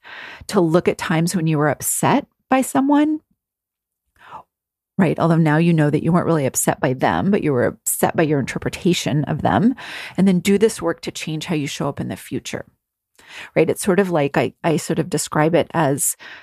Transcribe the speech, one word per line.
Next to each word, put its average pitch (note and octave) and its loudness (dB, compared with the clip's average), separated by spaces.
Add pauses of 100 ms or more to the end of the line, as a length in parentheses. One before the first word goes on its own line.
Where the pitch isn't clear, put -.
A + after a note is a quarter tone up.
(460)
to G#3 0
look E3 2
at - 0
times E3+ -2
when D#3+ 0
you D#3 2
were D3+ 2
upset - 0 (220)
by C4 2
someone, C#4+ 2 (1800)
right? E3 0
Although E3 2
now D#3 2
you E3+ 2
know D3+ 2
that D3 0
you E3 0
weren't F3 2
really D3+ 0
upset - -2
by C3 0
them, B2+ 0
but G#3 0
you D3 0
were A#2+ 2
upset - -4
by F3 0
your D3 2
interpretation - -2
of - -4
them. G3 2 (420)
And F#3+ 4
then F3+ 4
do G3+ 2
this A3 2
work E3 -4
to F3 -8
change D#3 -8
how F3 -2
you D3 -2
show D3 -6
up - -8
in B2+ -6
the F#3 -8
future, - -10 (880)
right? D#3+ 4
It's - -2
sort F3+ 2
of F#3+ 2
like, D3 0
I, B2+ 0 (100)
I D#3 2
sort D#3+ -4
of D#3+ -2
describe D#3 0
it D3 2
as C#3+ 0 (260)